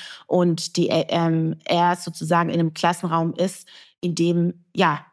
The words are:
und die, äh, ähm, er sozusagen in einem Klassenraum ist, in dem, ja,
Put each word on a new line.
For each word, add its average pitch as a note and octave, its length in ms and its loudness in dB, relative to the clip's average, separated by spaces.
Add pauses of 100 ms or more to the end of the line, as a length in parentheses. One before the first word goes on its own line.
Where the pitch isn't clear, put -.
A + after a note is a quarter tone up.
(260)
und F3 520 0
die, E3+ 100 2
äh, D#3+ 220 0
ähm, E3 460 0 (100)
er F3 300 2
sozusagen E3+ 520 0
in E3+ 120 0
einem D#3+ 120 0
Klassenraum E3 640 0
ist, - 340 -4 (340)
in F3 120 -2
dem, E3+ 500 0 (100)
ja, D#3+ 380 2